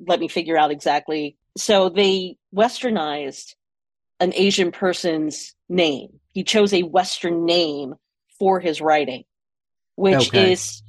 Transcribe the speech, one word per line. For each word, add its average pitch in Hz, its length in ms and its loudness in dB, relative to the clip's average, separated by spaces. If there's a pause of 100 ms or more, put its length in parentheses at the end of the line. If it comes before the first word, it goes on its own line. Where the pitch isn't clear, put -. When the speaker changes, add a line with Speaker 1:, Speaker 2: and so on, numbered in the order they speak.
Speaker 1:
let 170 160 0
me 165 80 -6
figure 160 300 -2
out 151 140 2
exactly. 147 680 -4 (180)
So 190 340 2
they 190 480 0 (160)
westernized 165 1000 -4 (680)
an 180 160 0
Asian 190 360 2
person's 160 840 -4 (160)
name. 160 500 -2 (140)
He 190 100 -6
chose 208 300 2
a 180 80 4
Western 170 640 -2
name 147 480 0 (460)
for 190 200 2
his 156 220 -4
writing, 147 420 0 (720)
which 190 340 2
Speaker 2:
Okay. 190 220 4
Speaker 1:
is - 380 -6